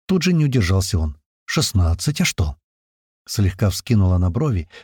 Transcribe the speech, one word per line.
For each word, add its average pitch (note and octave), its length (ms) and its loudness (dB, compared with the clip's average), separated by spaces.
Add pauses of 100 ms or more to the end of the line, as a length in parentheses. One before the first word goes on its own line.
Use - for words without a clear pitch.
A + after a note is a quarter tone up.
Тут F#3 160 0
же F3+ 100 2
не D#3 120 2
удержался F#2+ 520 0
он. D#2 200 -4 (280)
«Шестнадцать, F#2+ 760 0
а E3+ 40 2
что?» D2 300 -2 (720)
Слегка G2 420 0
вскинула F#2 460 2
она F2+ 140 2
брови, A2 400 -2 (140)